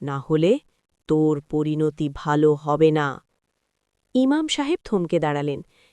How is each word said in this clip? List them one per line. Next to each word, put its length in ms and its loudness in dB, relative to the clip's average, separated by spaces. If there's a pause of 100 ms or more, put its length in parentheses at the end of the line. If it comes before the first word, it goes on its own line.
না 160 -6
হলে 400 2 (500)
তোর 320 2
পরিণতি 760 -2
ভালো 400 2
হবে 360 2
না।" 340 -4 (920)
ইমাম 340 2
সাহেব 360 -4
থমকে 340 -2
দাঁড়ালেন, 440 -2 (300)